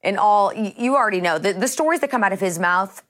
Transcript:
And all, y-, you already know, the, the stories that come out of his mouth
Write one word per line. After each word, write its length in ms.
And 160
all, 380
y-, 200
you 200
already 240
know, 180
the, 140
the 160
stories 320
that 100
come 140
out 80
of 80
his 180
mouth 520